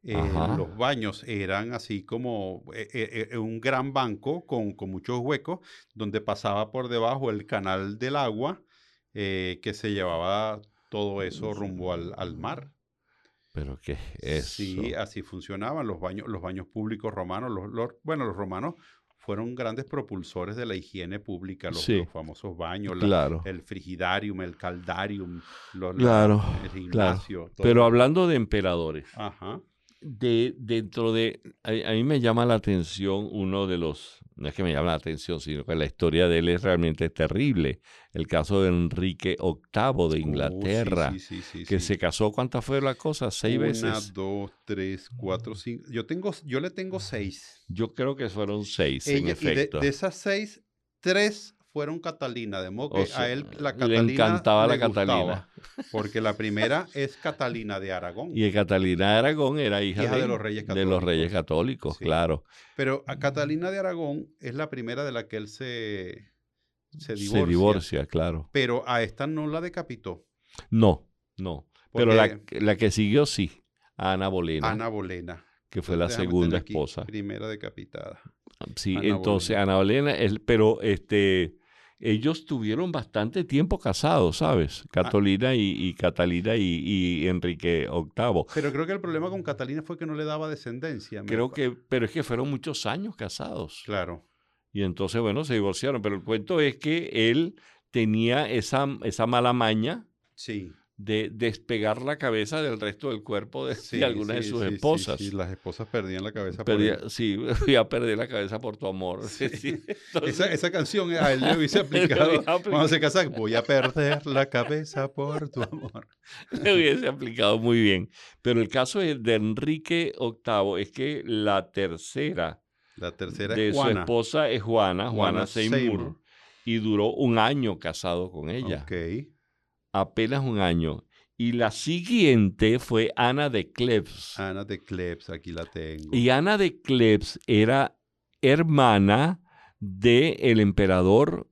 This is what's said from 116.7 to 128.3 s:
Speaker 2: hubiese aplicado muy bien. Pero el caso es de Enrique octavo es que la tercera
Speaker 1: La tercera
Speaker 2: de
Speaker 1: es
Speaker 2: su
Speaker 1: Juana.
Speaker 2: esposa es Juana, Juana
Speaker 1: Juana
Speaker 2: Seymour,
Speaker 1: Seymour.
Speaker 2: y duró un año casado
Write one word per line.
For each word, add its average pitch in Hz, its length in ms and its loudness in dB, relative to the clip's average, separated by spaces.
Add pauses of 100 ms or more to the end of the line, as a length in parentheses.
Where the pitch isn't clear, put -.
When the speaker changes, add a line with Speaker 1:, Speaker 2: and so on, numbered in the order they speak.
Speaker 2:
hubiese 160 320 4
aplicado 117 520 2
muy 117 220 6
bien. 95 280 4 (320)
Pero 120 180 4
el 110 80 2
caso 131 320 0
es 151 240 0
de 117 120 4
Enrique 147 840 0
octavo 104 600 0
es 101 140 -4
que 139 340 -6
la 104 460 0
tercera 87 920 -4 (360)
Speaker 1:
La 87 180 -8
tercera 101 400 -6
Speaker 2:
de 107 140 2
Speaker 1:
es - 60 0
Speaker 2:
su 139 60 2
Speaker 1:
Juana. 110 200 2
Speaker 2:
esposa 117 480 0
es 113 120 -2
Juana, 104 500 2
Juana 101 200 2
Speaker 1:
Juana 92 160 -2
Speaker 2:
Seymour, 113 320 0
Speaker 1:
Seymour. 95 420 -2 (440)
Speaker 2:
y 117 140 0
duró 107 340 2
un 120 240 4
año 113 420 2
casado 87 520 -4